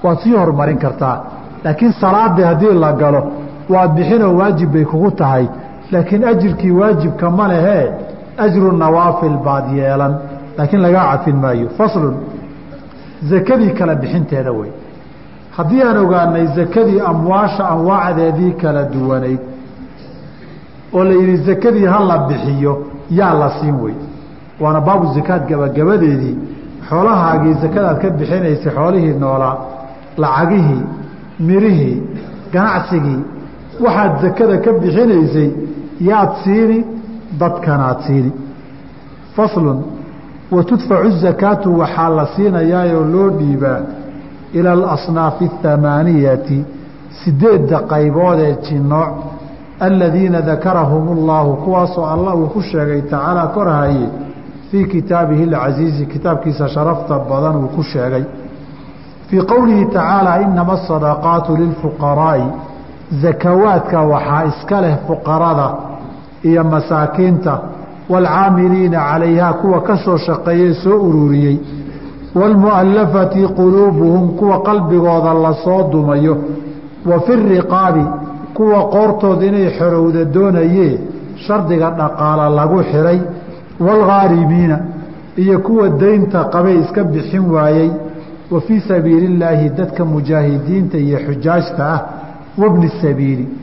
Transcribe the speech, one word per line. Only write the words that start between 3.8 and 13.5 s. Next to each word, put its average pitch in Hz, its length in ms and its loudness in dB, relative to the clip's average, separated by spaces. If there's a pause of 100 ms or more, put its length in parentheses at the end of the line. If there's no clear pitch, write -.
bixinoo 185 400 2
waajib 175 380 2
bay 156 120 4
kugu 165 260 2
tahay. 135 340 0 (460)
Laakiin 190 340 0
ajirkii 185 460 2
waajibka 175 580 2
ma 196 180 2
lehee, 175 440 2 (460)
ajru 190 340 4
nawaafil 165 760 2
baad 139 200 0 (100)
yeelan, 139 380 0 (440)
laakiin 156 240 2
lagaa 175 360 2
cafin 143 180 0
maayo. 123 420 0
Faslun, 170 380 0 (1120)
zakadii 196 440 2